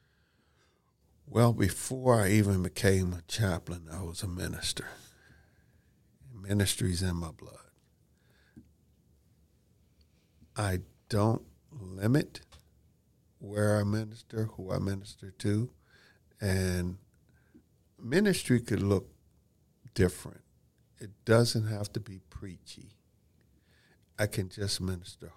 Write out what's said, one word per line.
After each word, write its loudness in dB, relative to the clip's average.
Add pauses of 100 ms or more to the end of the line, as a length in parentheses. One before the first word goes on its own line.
(1300)
Well, 4
before 4
I 4
even 4
became 2
a -8
chaplain, -4
I -8
was -10
a -8
minister. -6 (1500)
Ministry's 0
in 0
my -6
blood. -20 (2750)
I 0 (300)
don't 2 (300)
limit -2 (1000)
where 0
I 2
minister, -4 (100)
who -10
I -2
minister -6
to, -2 (680)
and 0 (1040)
ministry 2
could -2
look 2 (840)
different. 0 (580)
It -16 (140)
doesn't 4
have -6
to -6
be -12 (100)
preachy. -16 (1200)
I 0
can -6
just -4
minister -8